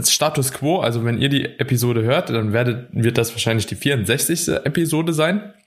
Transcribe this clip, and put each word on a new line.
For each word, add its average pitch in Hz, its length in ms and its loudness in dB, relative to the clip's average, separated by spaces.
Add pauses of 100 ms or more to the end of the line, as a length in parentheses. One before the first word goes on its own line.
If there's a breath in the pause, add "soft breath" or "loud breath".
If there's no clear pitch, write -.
Status 151 480 0
Quo, 165 280 0
also 117 240 0
wenn 117 140 0
ihr 131 100 2
die 139 160 0
Episode 123 580 0
hört, 147 280 0
dann 110 220 0
werdet, 120 380 0
wird 117 260 0
das 117 160 2
wahrscheinlich 113 340 0
die 98 100 -8
vierundsechzigste 135 920 0
Episode 165 460 0
sein. 165 420 0 (120)